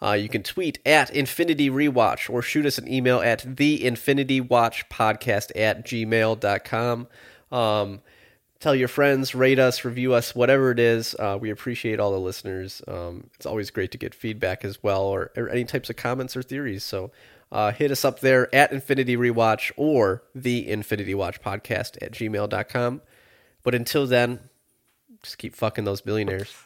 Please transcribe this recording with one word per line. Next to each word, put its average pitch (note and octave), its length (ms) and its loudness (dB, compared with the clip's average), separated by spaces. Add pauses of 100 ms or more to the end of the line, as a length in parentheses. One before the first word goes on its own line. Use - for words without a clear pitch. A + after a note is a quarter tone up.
uh, G#2 120 0
you G#2 160 0
can G#2 140 -4
tweet - 420 -6
at C#3+ 260 4
Infinity D3 580 0
Rewatch B2+ 600 2
or A#2+ 120 -2
shoot D3+ 240 0
us C#3 120 0
an - 140 -8
email B2+ 300 2
at A#2 360 -2
the D3 260 2
infinity C3 580 0
watch A#2+ 480 2
podcast A2 640 0
at G#2+ 300 0
gmail A2 540 0
dot G2+ 260 0
com. A#2+ 420 -2 (440)
Um, G#2+ 500 0 (580)
tell D3 160 2
your B2+ 140 2
friends, C#3 440 2
rate C3 260 6
us, B2+ 260 2
review B2 280 0
us, A#2 220 0
whatever B2+ 360 4
it A#2+ 80 2
is. A#2 380 2
Uh, G2+ 220 -2
we A2 100 -6
appreciate A2 520 -4
all G2+ 100 2
the F#2+ 80 0
listeners. F#2+ 680 -8
Um, F2 480 -10
it's - 100 -14
always G#2 260 -4
great F#2+ 200 -4
to - 60 -10
get - 160 -10
feedback G#2+ 520 -6
as G2 180 -10
well, G2 200 0
or, F#2+ 340 -2
or A#2+ 120 -4
any B2 140 -2
types B2+ 260 -6
of A#2+ 60 -10
comments B2+ 400 -6
or B2+ 80 -6
theories. C3 400 -8
So, G2 280 -8 (400)
uh, G#2 200 2
hit C#3 200 0
us C3+ 120 -2
up C3+ 160 0
there C3 340 4
at C#3+ 200 6
Infinity C3 420 0
Rewatch A2+ 640 2
or B2+ 460 4 (100)
the B2 340 -2
infinity G#2 460 -4
watch F#2 280 -4
podcast - 600 -6
at - 100 -10
gmail G#2+ 380 -4
dot G2+ 180 -4
com. B2 340 -2 (600)
But B2 120 2
until C3 320 0
then, A#2+ 320 2 (800)
just - 160 -16
keep - 180 -12
fucking G#2+ 300 -4
those G2+ 160 -4
billionaires. G2+ 480 -4 (160)